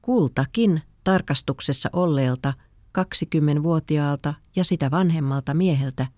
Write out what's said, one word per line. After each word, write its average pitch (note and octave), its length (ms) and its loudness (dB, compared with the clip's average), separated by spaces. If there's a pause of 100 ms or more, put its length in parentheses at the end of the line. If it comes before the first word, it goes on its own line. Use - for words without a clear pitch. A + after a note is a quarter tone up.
kultakin F#3 800 2 (220)
tarkastuksessa - 880 -2
olleelta C#3 600 0 (380)
kaksikymmenvuotiaalta D3+ 1400 0 (220)
ja F#3 80 0
sitä D3 260 0
vanhemmalta D3 640 0
mieheltä. C#3 520 0 (120)